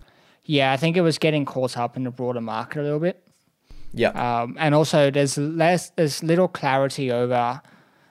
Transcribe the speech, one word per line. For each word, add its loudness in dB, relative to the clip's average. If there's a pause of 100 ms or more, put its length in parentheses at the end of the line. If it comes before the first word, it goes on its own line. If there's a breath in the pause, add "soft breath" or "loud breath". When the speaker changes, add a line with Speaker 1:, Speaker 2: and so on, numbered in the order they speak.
(460 soft breath)
Speaker 1:
Yeah, 2
I 0
think 0
it 2
was 2
getting 0
caught -4
up -4
in -6
the -6
broader -6
market -8
a -4
little -2
bit. -4 (720 soft breath)
Speaker 2:
Yeah. 0 (320)
Speaker 1:
Um, -6
and 2
also 4
there's 0
less, 0
there's -2
little 4
clarity 0
over 0 (500 soft breath)